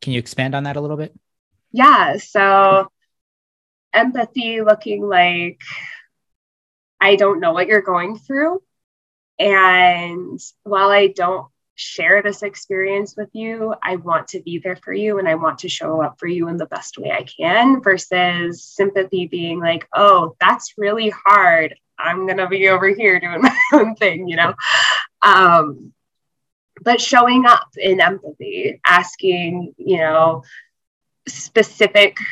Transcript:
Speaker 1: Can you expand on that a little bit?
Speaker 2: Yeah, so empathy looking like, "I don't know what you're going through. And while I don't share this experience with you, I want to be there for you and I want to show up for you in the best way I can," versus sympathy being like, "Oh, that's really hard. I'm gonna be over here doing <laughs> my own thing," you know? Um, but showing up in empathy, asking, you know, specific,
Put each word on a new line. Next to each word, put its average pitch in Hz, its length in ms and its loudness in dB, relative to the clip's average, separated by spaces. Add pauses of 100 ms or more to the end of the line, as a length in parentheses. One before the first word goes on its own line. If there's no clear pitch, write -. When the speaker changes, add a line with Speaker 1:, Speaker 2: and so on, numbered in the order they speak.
Speaker 1:
Can 131 120 -6
you 123 60 -2
expand 131 360 -6
on 143 80 -4
that 143 140 -8
a 147 40 -6
little 147 160 -6
bit? 151 160 -10 (580)
Speaker 2:
Yeah, 214 460 4
so 196 720 2 (1040)
empathy 233 680 -2
looking 208 420 -2
like, 175 560 0 (1400)
"I 196 160 4
don't 196 240 2
know 170 100 0
what 180 160 0
you're 214 140 2
going 185 360 -4
through. 311 440 -4 (760)
And 180 1000 2 (240)
while 196 260 0
I 202 180 4
don't 185 400 -4 (300)
share 180 440 0
this 202 200 -6
experience 196 760 -6
with 208 160 -10
you, 220 500 -8
I 185 140 -6
want 165 320 -6
to 180 120 -12
be 170 180 -10
there 180 180 -10
for - 160 -14
you 202 260 -4
and 190 80 -4
I 160 80 0
want 160 240 -4
to 185 80 -12
show 160 340 -6
up 143 160 -6
for - 80 -14
you 170 220 -4
in 170 80 -8
the 165 120 -6
best - 300 -14
way 73 140 -8
I 101 120 -6
can," 233 580 0
versus 180 840 -2
sympathy 196 640 -4
being 170 320 -8
like, 170 340 -4
"Oh, 190 460 4
that's 180 380 -2
really 214 340 -2 (140)
hard. 180 500 4 (240)
I'm 185 280 -4
gonna 190 200 -4
be 190 220 2
over 190 180 2
here 196 320 2
doing 175 220 -8
<laughs> - 0 -
my 254 160 2 (160)
own 220 220 4
thing," 180 340 -2
you 165 80 -6
know? 170 160 0 (680)
Um, 170 720 4 (880)
but 240 200 2
showing 247 440 4
up 240 300 4
in 185 240 0
empathy, 160 880 -4
asking, 180 880 -2
you 185 200 -2
know, 160 460 2 (840)
specific, 202 880 2 (140)